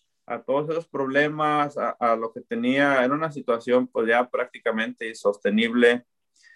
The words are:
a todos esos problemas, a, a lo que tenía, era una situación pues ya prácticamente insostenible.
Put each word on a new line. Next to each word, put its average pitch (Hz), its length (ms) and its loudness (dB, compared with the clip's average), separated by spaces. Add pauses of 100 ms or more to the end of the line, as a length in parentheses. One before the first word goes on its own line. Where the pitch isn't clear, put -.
(260)
a 117 160 -8
todos 143 280 -2
esos 165 180 -4
problemas, 147 920 -2
a, 104 140 -2
a 117 240 0
lo 113 160 -6
que - 100 -14
tenía, 131 640 0
era 127 100 0
una 156 180 -4
situación 127 560 0
pues 117 200 -2
ya 120 220 2
prácticamente 117 800 -4
insostenible. 113 1000 2 (500)